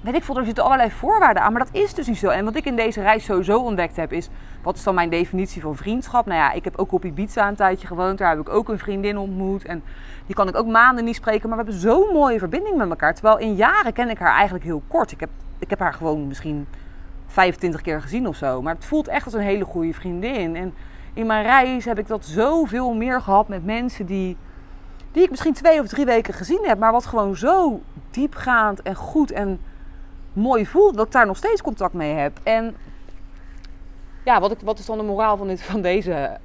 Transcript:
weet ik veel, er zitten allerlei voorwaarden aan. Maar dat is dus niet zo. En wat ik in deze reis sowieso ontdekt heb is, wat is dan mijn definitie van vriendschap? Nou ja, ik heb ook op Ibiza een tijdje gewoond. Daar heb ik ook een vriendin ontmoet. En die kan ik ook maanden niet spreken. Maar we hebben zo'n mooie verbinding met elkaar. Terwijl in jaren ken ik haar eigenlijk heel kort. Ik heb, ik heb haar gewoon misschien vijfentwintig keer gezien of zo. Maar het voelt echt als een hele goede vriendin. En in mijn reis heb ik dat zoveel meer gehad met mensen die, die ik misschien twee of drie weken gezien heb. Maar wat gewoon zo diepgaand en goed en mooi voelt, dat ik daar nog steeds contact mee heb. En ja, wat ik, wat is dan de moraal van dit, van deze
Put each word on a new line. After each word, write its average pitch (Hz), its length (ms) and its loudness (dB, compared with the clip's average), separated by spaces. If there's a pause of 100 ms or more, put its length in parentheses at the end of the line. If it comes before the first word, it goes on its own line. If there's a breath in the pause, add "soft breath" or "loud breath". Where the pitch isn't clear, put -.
weet 240 140 -4
ik 339 80 2
veel, 247 140 -4
er 254 80 0
zitten 226 180 0
allerlei 254 280 4
voorwaarden 330 520 4
aan. 214 100 4
Maar 254 120 2
dat - 180 -2
is 403 100 -2
dus 302 140 -4
niet 226 100 0
zo. 196 120 2
En 190 160 2
wat 220 100 -2
ik 311 100 -2
in 262 100 -2
deze 226 260 0
reis 214 220 4
sowieso 196 360 2
ontdekt 196 360 -2
heb 160 180 -4
is, 165 160 -6 (340 loud breath)
wat 175 120 -2
is - 80 -14
dan 196 120 2
mijn 175 140 2
definitie 170 520 -2
van 151 140 -6
vriendschap? 233 500 -2
Nou 175 140 0
ja, 143 120 4
ik 180 120 -4
heb - 140 -6
ook 190 140 0
op 185 140 0
Ibiza 202 420 -2
een 202 80 -2
tijdje 190 320 0
gewoond. 180 300 -2
Daar 190 120 2
heb 156 100 2
ik 151 100 -8
ook 220 200 0
een 208 100 -4
vriendin 208 380 -4
ontmoet. 196 480 -4
En 170 180 -8 (420 loud breath)
die 190 100 -8
kan 196 120 4
ik 185 80 -4
ook 226 120 0
maanden 233 360 6
niet 233 120 -2
spreken. 220 340 -2
Maar 226 80 -4
we 233 60 -2
hebben 202 180 -6
zo'n 349 320 6
mooie 269 260 4
verbinding 349 380 -2
met 202 120 2
elkaar. 165 240 0
Terwijl 220 240 6
in 214 180 -2
jaren 254 380 4
ken 240 160 -2
ik 220 100 -6
haar 165 140 4
eigenlijk 185 320 2
heel 160 220 -4
kort. 330 240 0
Ik - 80 -14
heb, 165 100 -8 (300)
ik - 100 -10
heb 202 100 -2
haar 175 140 0
gewoon 151 340 -2
misschien 143 400 -6 (600 loud breath)
vijfentwintig 180 540 2
keer 156 200 -4
gezien 202 260 -4
of 156 80 -4
zo. 127 260 -2
Maar 160 120 -4
het - 120 -10
voelt 302 220 0
echt - 180 -2
als 226 80 -10
een 226 60 -2
hele 202 260 0
goede 165 280 -2
vriendin. 180 600 -4
En 180 180 -6 (400 loud breath)
in 226 120 -4
mijn 214 180 2
reis 254 420 4
heb 226 140 -2
ik 202 80 -6
dat 220 180 -6
zoveel 247 680 2
meer 247 280 0
gehad 208 260 4
met 190 180 -8
mensen 226 400 -4
die, 185 320 -4 (760 loud breath)
die 339 120 6
ik 370 60 4
misschien 262 240 -2
twee 320 260 6
of 233 80 -2
drie 277 180 0
weken 226 280 2
gezien 349 300 -2
heb. 226 160 2
Maar 220 120 6
wat 240 140 2
gewoon 202 300 0
zo 285 460 2 (300)
diepgaand 240 680 0
en 190 140 -4
goed - 360 0
en 196 300 -2 (720 loud breath)
mooi 220 320 4
voelt, 381 300 6
dat 220 100 4
ik - 60 -12
daar 247 140 8
nog 190 120 -2
steeds 427 240 0
contact 196 320 -2
mee 156 200 -2
heb. 147 300 -2
En 226 320 0 (1500 loud breath)
ja, 240 160 4
wat 196 120 2
ik, 214 120 -4
wat 214 160 -2
is - 60 -14
dan 220 120 -4
de 214 60 -4
moraal 208 340 2
van 202 100 -6
dit, 185 160 -4
van 196 180 -4
deze 175 640 0